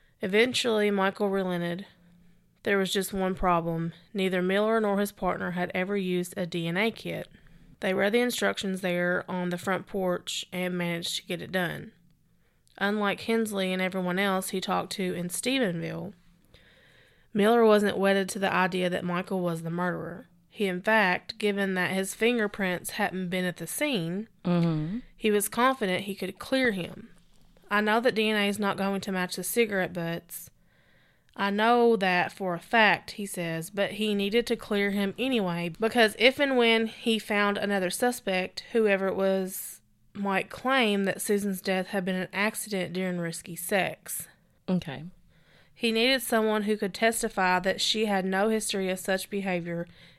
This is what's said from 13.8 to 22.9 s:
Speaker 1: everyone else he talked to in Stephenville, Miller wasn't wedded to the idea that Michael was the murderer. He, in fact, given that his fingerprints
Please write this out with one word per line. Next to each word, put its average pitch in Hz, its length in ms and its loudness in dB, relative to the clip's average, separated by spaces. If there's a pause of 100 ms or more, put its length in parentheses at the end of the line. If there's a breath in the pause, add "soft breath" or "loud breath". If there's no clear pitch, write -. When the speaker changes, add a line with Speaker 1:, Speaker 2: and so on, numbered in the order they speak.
Speaker 1:
everyone 185 360 0
else 190 320 0
he 185 100 -2
talked 180 320 -2
to 180 220 -4
in 175 140 -6
Stephenville, 170 880 -2 (1200 soft breath)
Miller 220 300 6
wasn't 208 340 6
wedded 196 320 2
to - 80 -8
the 196 140 0
idea 180 360 2
that 180 160 -2
Michael 180 360 -2
was 165 220 -2
the 165 80 -6
murderer. 175 580 -4 (200)
He, - 180 -4
in 180 140 -2
fact, 202 580 2
given 196 360 0
that 180 180 0
his 190 220 -2
fingerprints 208 760 0